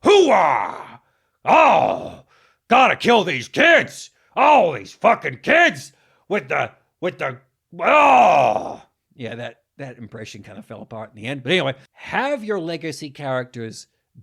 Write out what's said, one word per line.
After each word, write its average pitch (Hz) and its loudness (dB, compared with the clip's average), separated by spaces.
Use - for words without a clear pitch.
Hoo-ah! 196 2
Oh, 185 2
gotta 240 4
kill 233 2
these 143 -6
kids! - 0
Oh, 240 4
these 98 -14
fucking 202 -2
kids! 277 0
With 175 -6
the, 135 -4
with 175 -6
the, 131 -8
oh! 214 2
Yeah, 117 -12
that, 120 -16
that 131 -16
impression 110 -18
kinda 104 -20
fell 107 -18
apart 110 -16
in 107 -20
the 110 -12
end. 139 -10
But 127 -6
anyway, 139 -2
have 247 -6
your 214 -6
legacy 160 -10
characters 127 -10